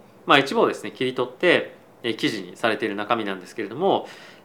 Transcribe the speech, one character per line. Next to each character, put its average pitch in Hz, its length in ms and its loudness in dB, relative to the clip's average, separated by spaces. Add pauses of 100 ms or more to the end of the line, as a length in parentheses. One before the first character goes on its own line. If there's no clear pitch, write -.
(260)
ま 160 100 6
あ、 175 40 8
一 180 140 0
部 226 80 2
を 147 60 6
で 101 60 0
す - 100 -10
ね、 104 80 -8
切 - 140 -4
り 127 100 -2
取 123 120 -2
っ - 40 -14
て、 147 440 2 (280)
え 117 60 -2
ー、 110 60 -4
記 147 140 -2
事 104 140 -6
に 90 120 -14
さ 117 140 0
れ 104 80 0
て 117 80 -4
い 104 40 -2
る 101 60 -4
中 104 200 -2
身 113 80 -4
な 101 100 -4
ん 92 60 -8
で 90 80 -16
す - 80 -18
け 110 80 -6
れ 98 60 -8
ど 113 60 -12
も、 151 320 2 (380)